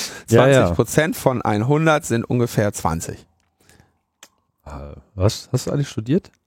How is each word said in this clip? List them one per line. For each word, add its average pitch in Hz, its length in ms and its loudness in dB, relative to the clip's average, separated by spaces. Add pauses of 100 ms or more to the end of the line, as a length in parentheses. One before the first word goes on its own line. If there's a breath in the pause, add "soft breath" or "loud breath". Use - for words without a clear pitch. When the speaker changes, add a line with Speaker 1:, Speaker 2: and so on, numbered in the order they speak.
(300 loud breath)
Speaker 1:
Ja, 120 160 6
ja. 139 80 6
Speaker 2:
Zwanzig 101 200 4
Prozent 156 420 0
von 131 260 -2
einhundert 147 640 2
sind 117 180 -2
ungefähr 120 480 -2
zwanzig. - 540 -6 (1400 soft breath)
Speaker 1:
Äh, 69 300 -16 (200)
was? - 380 0
Hast 127 140 -2
du - 60 -4
eigentlich 143 180 -2
studiert? 123 400 -2 (160)